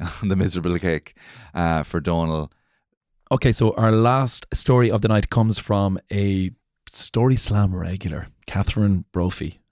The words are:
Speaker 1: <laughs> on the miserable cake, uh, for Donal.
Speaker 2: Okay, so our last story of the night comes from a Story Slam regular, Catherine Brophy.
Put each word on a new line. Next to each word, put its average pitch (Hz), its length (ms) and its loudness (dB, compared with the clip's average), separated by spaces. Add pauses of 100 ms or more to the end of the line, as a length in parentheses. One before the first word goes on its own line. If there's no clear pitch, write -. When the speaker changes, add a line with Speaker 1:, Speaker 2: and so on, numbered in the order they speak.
(100)
Speaker 1:
<laughs> - 120 -14
on 107 60 -2
the 95 80 0
miserable 87 420 0
cake, 85 360 -4 (400)
uh, 82 280 0
for 82 180 -4
Donal. 80 520 -2 (800)
Speaker 2:
Okay, 127 200 2
so 110 200 2
our 113 180 2
last 120 640 0
story 123 380 2
of 107 100 2
the 107 80 0
night 107 220 2
comes 110 280 2
from 98 400 0 (140)
a 98 380 0 (400)
Story 123 460 0
Slam 104 380 2
regular, 87 540 -6 (180)
Catherine 98 640 0
Brophy. 90 500 -4 (120)